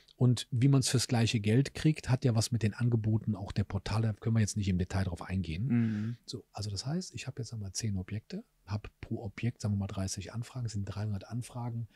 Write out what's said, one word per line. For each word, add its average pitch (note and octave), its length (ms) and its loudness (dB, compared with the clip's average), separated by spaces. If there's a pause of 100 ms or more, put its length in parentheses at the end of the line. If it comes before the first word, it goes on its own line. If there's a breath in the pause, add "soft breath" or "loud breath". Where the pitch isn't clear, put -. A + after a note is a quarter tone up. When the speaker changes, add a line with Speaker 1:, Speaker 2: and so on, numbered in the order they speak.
(160 loud breath)
Speaker 1:
Und B2 340 4
wie B2+ 180 4
man's C#3 220 6
fürs - 180 2
gleiche A#2 320 4
Geld G#2+ 360 4
kriegt, - 340 2
hat B2+ 160 2
ja B2 80 4
was A2+ 180 2
mit A#2 120 2
den G#2+ 100 2
Angeboten A2 640 2
auch F#2+ 160 -6
der G2+ 120 0
Portale, A2+ 440 0
da A2 60 0
können A2+ 220 0
wir A2+ 40 6
jetzt G#2+ 180 2
nicht G2 100 0
im F#2 120 4
Detail F#2+ 240 0
drauf F2 180 -4
eingehen. F#2 460 -2
Speaker 2:
Mhm. A#2 580 0
Speaker 1:
So, - 180 -12 (100)
also G#2 180 -6
das G2 160 -6
heißt, E3+ 260 -4
ich - 140 -12
hab C3+ 100 -8
jetzt A#2 160 -8
einmal G2+ 200 -8
zehn G2+ 240 -2
Objekte, G#2 460 -6 (220)
hab G#2 240 -6 (100)
pro - 240 -6
Objekt, - 380 -4
sagen G#2 140 0
wir - 20 2
mal, G2 100 -2
dreißig F#2+ 460 -6
Anfragen, A#2 340 -6
sind G#2 180 -4
dreihundert G#2 420 -4
Anfragen, A#2+ 680 -6